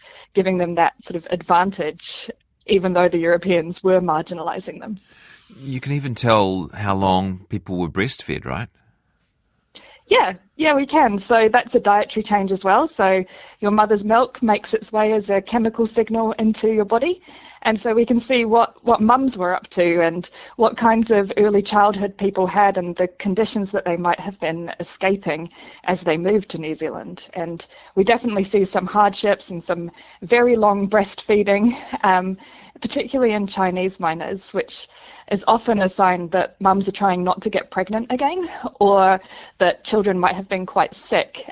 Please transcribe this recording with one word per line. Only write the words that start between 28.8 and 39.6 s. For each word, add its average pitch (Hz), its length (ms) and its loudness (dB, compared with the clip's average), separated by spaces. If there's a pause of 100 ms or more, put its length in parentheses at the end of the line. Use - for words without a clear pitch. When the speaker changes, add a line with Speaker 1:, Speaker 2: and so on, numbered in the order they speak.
Speaker 1:
hardships 202 640 0
and 170 140 -12
some 170 280 -6 (300)
very 240 340 4
long 202 320 2
breastfeeding, 208 880 2 (280)
um, 185 340 2 (440)
particularly 247 520 0
in 208 140 -2
Chinese 185 520 -2
miners, 170 540 -6
which - 340 -6 (440)
is 202 160 -4
often 214 340 2
a 185 80 0
sign 180 400 0
that - 320 -4
mums 190 260 2
are 190 40 -4
trying 185 320 0
not 185 180 -2
to 220 80 -4
get - 220 -4
pregnant 214 400 -4
again 294 360 -2 (320)
or 190 400 4 (380)
that 175 260 0